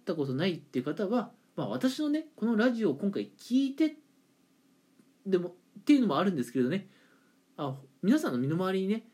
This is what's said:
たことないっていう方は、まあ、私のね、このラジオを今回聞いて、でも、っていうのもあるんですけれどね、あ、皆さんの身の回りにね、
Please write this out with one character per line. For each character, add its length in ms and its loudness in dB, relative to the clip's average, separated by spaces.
た 100 -2
こ 100 -2
と 80 -4
な 120 0
い 80 0
っ 60 -8
て 200 -6
い 40 -4
う 20 -8
方 220 -2
は、 240 -2
ま 100 -4
あ、 20 -6
私 320 -2
の 100 -2
ね、 260 -2
こ 100 -4
の 100 0
ラ 160 4
ジ 140 -2
オ 60 2
を 40 -2
今 160 -2
回 260 -6
聞 280 0
い 100 -6
て、 220 0
で 120 2
も、 120 -2
っ 340 -20
て 100 6
い 40 8
う 40 4
の 60 4
も 120 2
あ 40 2
る 80 4
ん 40 -2
で 80 0
す 80 -8
け 80 0
れ 60 4
ど 60 0
ね、 160 -4
あ、 200 -6
皆 160 4
さ 120 0
ん 40 -2
の 60 -2
身 80 0
の 100 0
回 160 0
り 80 0
に 60 -2
ね、 260 -2